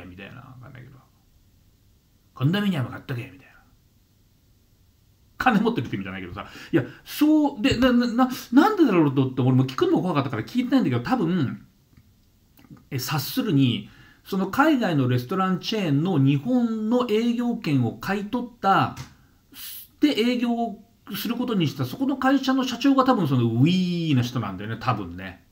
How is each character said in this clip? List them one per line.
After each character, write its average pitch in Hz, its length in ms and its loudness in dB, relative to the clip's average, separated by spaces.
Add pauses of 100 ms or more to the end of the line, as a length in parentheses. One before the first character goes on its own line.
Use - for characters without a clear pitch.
長」 - 80 -16
み 90 80 -20
た 98 80 -16
い - 40 -18
な。 - 120 -20
わ - 20 -20 (180)
か - 80 -20
ん - 40 -20
な - 60 -20
い - 40 -18
け - 60 -20
ど。 - 80 -20 (1400)
「コ 123 80 -6
ン 151 80 2
ド 208 100 0
ミ 208 80 0
ニ 170 80 -2
ア 123 60 -2
ム 117 60 -6
買 - 100 -14
っ - 40 -20
と 131 120 -8
け」 117 60 -8 (100)
み - 80 -20
た - 60 -20
い - 20 -20
な。 - 60 -20 (1800)
金 220 240 2
持 226 100 0
っ - 20 -4
て - 60 -4
る 110 60 -4
っ - 40 -10
て - 60 -8
意 101 40 -6
味 95 40 -8
じ 95 60 -10
ゃ - 20 -10
な 95 60 -10
い 95 40 -10
け 90 60 -10
ど 87 60 -12
さ。 95 140 -12 (260)
い - 20 4
や、 139 80 2 (220)
そ 302 500 2
う、 208 60 -10
で、 247 160 2
な、 247 160 4
な、 240 140 4
な、 247 220 2 (220)
な 320 200 8
ん 427 40 -2
で 349 100 6
だ 220 60 4
ろ 170 140 6
う 135 100 0
と 135 100 4
っ 127 80 -4
て、 131 80 -2
俺 127 120 4
も 131 120 4
聞 - 100 -8
く 359 100 2
の 370 80 2
も - 80 2
怖 180 140 -2
か 143 40 0
っ 131 60 0
た - 40 -6
か 110 60 -6
ら 107 80 -4
聞 247 200 -2
い - 20 -2
て 247 60 -4
な 269 80 4
い - 20 2
ん - 20 2
だ 156 60 0
け 123 80 0
ど、 120 40 -2
多 254 140 -2
分、 160 500 -2 (1300)
え、 135 80 -4
察 147 220 -4
す - 200 -6
る 208 120 -2
に、 127 360 2 (340)
そ 190 160 -4
の 190 80 0
海 277 320 0
外 180 160 0
の 131 120 0
レ 123 120 0
ス - 80 -12
ト 190 100 -4
ラ 190 140 0
ン 180 80 -2
チ - 180 -6
ェ 180 120 -2
ー - 20 0
ン 143 120 0
の 185 140 0
日 139 240 2
本 226 480 -2
の 247 220 2
営 233 240 0
業 240 220 -4
権 135 280 0
を 110 80 -2
買 196 280 -6
い 196 40 -8
取 247 180 -6
っ - 160 -16
た、 175 360 2 (1040)
で、 302 80 4 (120)
営 240 200 2
業 233 400 -4 (360)
す - 120 -6
る 240 80 -4
こ 247 100 -4
と 240 80 -2
に 165 140 2
し - 80 -4
た、 135 100 -2
そ - 120 -8
こ 269 100 -2
の 269 100 -2
会 269 260 2
社 262 120 0
の 254 80 0
社 247 140 -4
長 277 180 4
が 254 100 4
多 254 80 4
分 185 140 2
そ 135 80 2
の 120 100 4
ウ 117 200 4
ィ 175 480 2
ー - 20 4
な 120 80 4
人 120 160 -4
な 101 100 -4
ん 92 80 -10
だ 101 60 -10
よ 110 80 -8
ね、 110 80 -8
多 123 160 -2
分 87 200 -8
ね。 95 360 -14